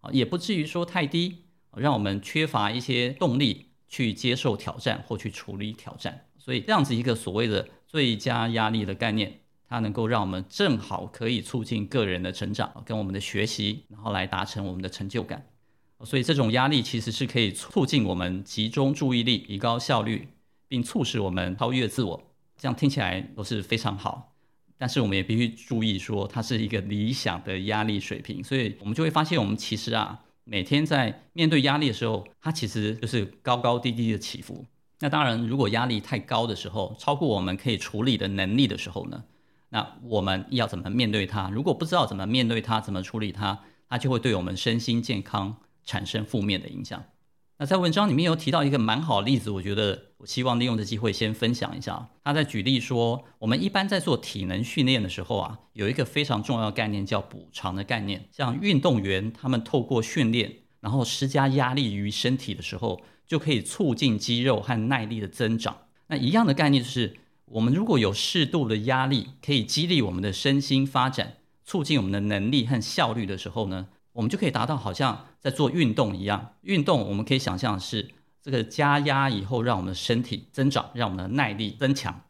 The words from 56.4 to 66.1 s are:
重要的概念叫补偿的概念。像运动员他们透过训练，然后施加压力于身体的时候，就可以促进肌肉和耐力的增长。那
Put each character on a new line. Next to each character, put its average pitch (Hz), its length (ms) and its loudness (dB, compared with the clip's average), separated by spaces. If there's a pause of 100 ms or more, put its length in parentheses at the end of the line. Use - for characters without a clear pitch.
重 117 180 0
要 110 60 0
的 104 60 -2
概 110 160 -2
念 101 180 -2
叫 101 160 0
补 - 320 -14
偿 92 220 -6
的 98 80 -4
概 113 180 -2
念。 98 300 -6
像 131 280 -2
运 180 220 4
动 131 200 4
员 95 300 0
他 - 160 -8
们 123 160 2
透 131 180 2
过 117 200 2
训 113 300 2
练， 113 220 0 (260)
然 104 120 -4
后 127 140 2
施 - 220 -2
加 139 220 2
压 131 240 2
力 127 200 0
于 101 160 -2
身 127 260 0
体 110 180 -6
的 85 80 -8
时 - 140 -8
候， 92 260 -4 (240)
就 160 140 0
可 151 140 0
以 107 80 2
促 147 340 0
进 117 220 4
肌 120 240 0
肉 123 180 2
和 117 160 0 (140)
耐 127 160 2
力 110 160 -4
的 98 60 -6
增 113 300 0
长。 110 200 -2 (300)
那 151 100 -2